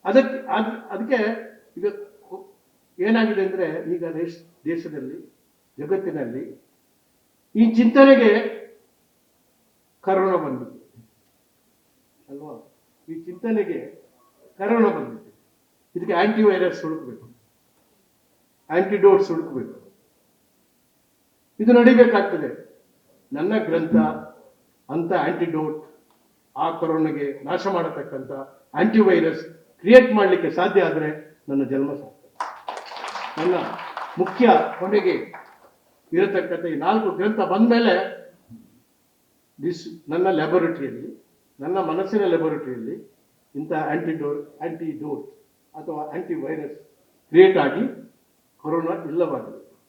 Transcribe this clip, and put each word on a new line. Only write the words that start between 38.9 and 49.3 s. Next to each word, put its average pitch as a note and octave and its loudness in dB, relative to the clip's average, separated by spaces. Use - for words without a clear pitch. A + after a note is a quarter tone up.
this E3+ -4
ನನ್ನ F3+ 0
ಲ್ಯಾಬೊರೇಟರಿಯಲ್ಲಿ, D3+ -2
ನನ್ನ E3+ -4
ಮನಸ್ಸಿನ F#3+ -2
ಲ್ಯಾಬೊರೇಟರಿಯಲ್ಲಿ D3 -4
ಇಂಥ D#3 -8
ಆಂಟಿಡೋಟ್, D#3 -6
ಆಂಟಿಡೋಟ್ D#3+ -10
ಅಥವಾ D#3 -10
ಆಂಟಿವೈರಸ್ D#3+ -8
ಕ್ರಿಯೇಟ್ F#3 8
ಆಗಿ D#3+ -2
ಕೊರೋನಾ E3 -4
ಇಲ್ಲವಾಗಿದೆ. D3+ -6